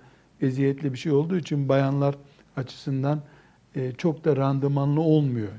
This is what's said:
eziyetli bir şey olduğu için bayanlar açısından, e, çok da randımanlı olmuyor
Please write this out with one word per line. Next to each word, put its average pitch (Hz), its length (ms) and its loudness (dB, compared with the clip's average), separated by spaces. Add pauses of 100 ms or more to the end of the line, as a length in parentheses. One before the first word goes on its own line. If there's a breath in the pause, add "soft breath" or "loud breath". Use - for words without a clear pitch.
(420 soft breath)
eziyetli 139 520 0
bir 123 40 -8
şey 160 140 -4
olduğu 165 260 2
için 143 320 -2
bayanlar 139 460 2 (420 soft breath)
açısından, 139 640 -4 (540 soft breath)
e, 127 160 -4
çok 156 340 -2
da 147 100 4
randımanlı 139 680 2
olmuyor 143 460 4 (120)